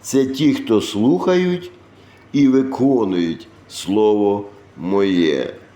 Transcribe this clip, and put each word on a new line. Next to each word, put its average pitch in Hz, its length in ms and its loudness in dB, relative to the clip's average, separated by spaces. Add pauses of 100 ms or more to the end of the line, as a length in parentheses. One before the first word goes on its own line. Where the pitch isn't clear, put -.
це 135 240 0
ті, 135 280 0
хто 107 260 0
слухають 175 880 -2 (600)
і 143 160 4
виконують 120 1000 0 (200)
Слово 104 760 0 (320)
Моє. 87 800 0 (220)